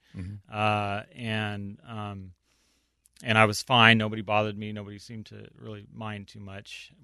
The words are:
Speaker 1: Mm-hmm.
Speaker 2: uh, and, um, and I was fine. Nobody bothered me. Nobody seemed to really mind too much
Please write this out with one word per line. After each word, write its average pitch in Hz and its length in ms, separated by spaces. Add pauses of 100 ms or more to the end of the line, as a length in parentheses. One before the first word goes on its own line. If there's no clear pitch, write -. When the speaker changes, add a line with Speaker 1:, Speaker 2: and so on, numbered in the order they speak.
(140)
Speaker 1:
Mm-hmm. 98 200 (180)
Speaker 2:
uh, 104 500 (140)
and, 107 640 (100)
um, 104 440 (920)
and 113 160
I 110 80
was 104 160
fine. 113 340
Nobody 107 260
bothered 104 360
me. 107 140
Nobody 104 260
seemed 110 280
to 107 200 (120)
really 107 340
mind 107 360
too 110 120
much 98 500 (140)